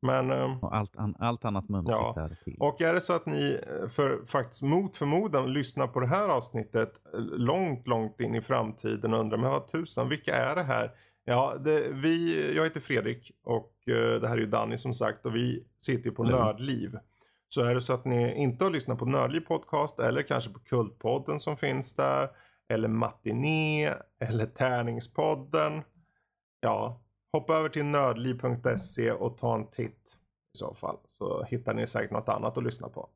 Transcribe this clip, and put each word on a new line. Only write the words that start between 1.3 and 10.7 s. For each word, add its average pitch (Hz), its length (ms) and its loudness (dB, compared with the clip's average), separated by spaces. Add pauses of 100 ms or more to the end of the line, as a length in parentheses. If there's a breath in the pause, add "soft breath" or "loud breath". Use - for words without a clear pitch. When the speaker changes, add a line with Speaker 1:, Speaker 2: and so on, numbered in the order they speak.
Speaker 2:
annat 98 240 -2
mumsigt 98 280 2
Speaker 1:
ja. 113 180 0
Speaker 2:
där 78 280 -6
till. - 160 -10
Speaker 1:
Och 147 220 2
är 165 120 4
det 175 80 2
så 175 120 0
att 160 120 0
ni, 143 340 0 (220)
eh, 95 60 -4
för, 135 380 0
faktiskt - 360 -4
mot 170 360 2
förmodan 147 560 0
lyssnar 135 340 -2
på 120 120 -2
det 127 80 0
här 196 220 2
avsnittet, 113 720 -2 (120)
eh, 90 60 -2
långt, 123 680 0
långt 113 320 0
in 113 160 0
i 117 60 0
framtiden 113 720 0
och 113 60 4
undrar, 110 180 0
"Men 127 140 2
vad 139 160 -2
tusan, 160 420 -4
vilka 151 260 -2
är 135 200 2
det 180 80 0
här?" 120 280 0 (340 soft breath)